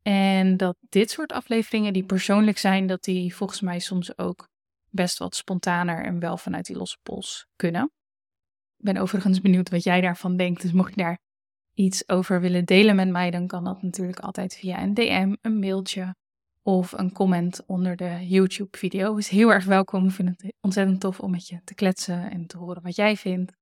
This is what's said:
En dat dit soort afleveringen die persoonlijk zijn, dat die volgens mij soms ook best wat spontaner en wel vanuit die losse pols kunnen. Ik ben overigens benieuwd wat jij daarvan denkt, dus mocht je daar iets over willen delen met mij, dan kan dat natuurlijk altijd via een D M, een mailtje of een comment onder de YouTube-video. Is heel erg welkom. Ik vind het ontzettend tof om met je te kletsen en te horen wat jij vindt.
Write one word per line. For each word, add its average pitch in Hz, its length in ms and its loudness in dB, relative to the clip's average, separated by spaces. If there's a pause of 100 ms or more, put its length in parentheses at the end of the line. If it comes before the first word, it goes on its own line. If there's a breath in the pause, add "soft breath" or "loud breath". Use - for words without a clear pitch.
En 190 560 4
dat 185 220 0
dit - 320 2
soort 302 200 -8
afleveringen 220 640 -2
die 185 120 -2
persoonlijk 202 520 2
zijn, 190 300 2
dat 185 160 -4
die 180 320 -2
volgens - 260 -6
mij 175 180 -4
soms - 380 -6
ook 180 300 -6 (420)
best 180 280 -2
wat 180 180 -8
spontaner 175 720 -2
en 175 140 -4
wel 170 180 -4
vanuit 165 280 -8
die - 120 -12
losse 185 260 -10
pols - 420 -12 (100)
kunnen. 175 280 -2 (960)
Ik - 80 -14
ben 190 120 2
overigens 185 440 2
benieuwd 185 280 4
wat 175 140 0
jij 180 180 4
daarvan 180 360 -2
denkt, 180 240 0
dus 180 100 -2
mocht 185 240 2
je 190 60 -2
daar 175 180 -2 (600)
iets 190 300 0
over 180 320 2
willen 180 240 2
delen 202 300 8
met 190 140 2
mij, 175 220 0
dan 175 160 -4
kan 180 160 -6
dat 190 180 -6
natuurlijk 185 380 -6
altijd - 360 -8
via 180 260 -6
een 196 120 -2
D 214 40 0
M, 196 440 2
een 220 180 -2
mailtje 190 560 -4 (460)
of 185 300 2
een 185 200 -2
comment 180 540 0
onder 180 300 -2
de 175 320 -8
YouTube-video. 190 880 0
Is 208 140 -4
heel 220 220 6
erg 190 140 4
welkom. 190 400 2
Ik 190 60 4
vind 185 180 -2
het 190 320 -10
ontzettend 190 380 2
tof 190 200 -4
om 190 120 -4
met 175 160 -6
je 175 160 -14
te - 100 -20
kletsen 185 580 -2
en 170 160 -8
te - 100 -18
horen 175 240 -12
wat 175 140 -8
jij 208 220 2
vindt. 185 440 -4